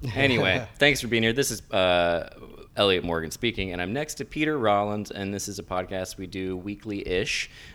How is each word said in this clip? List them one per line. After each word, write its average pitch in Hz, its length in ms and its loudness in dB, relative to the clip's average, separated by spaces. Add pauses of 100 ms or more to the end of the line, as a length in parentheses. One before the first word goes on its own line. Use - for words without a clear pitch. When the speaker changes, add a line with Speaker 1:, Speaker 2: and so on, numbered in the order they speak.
Speaker 1:
<laughs> 113 120 -6
Speaker 2:
Anyway, 113 500 2 (120)
thanks 143 240 4
for 120 60 -6
being 113 140 2
here. 113 120 2
This 135 160 0
is, 104 100 -6 (100)
uh, 87 600 4 (440)
Elliot 95 300 4
Morgan 82 260 -2
speaking, 95 420 -2
and 90 100 -4
I'm 92 100 -4
next 147 220 -4
to 131 100 -8
Peter 151 320 -2
Rollins, 104 540 2
and 98 240 -4
this 98 120 -6
is 98 120 -8
a 95 40 -8
podcast 92 540 -4
we 95 100 -8
do 92 300 -4
weekly-ish. 101 920 -4 (240)